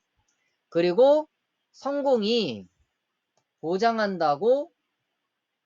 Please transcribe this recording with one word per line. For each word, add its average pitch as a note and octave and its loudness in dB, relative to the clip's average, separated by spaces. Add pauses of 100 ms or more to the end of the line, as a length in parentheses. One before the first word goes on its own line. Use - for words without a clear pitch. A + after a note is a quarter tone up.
(680)
그리고 A#3+ 2 (460)
성공이 A3+ -2 (920)
보장한다고 G3 -2 (960)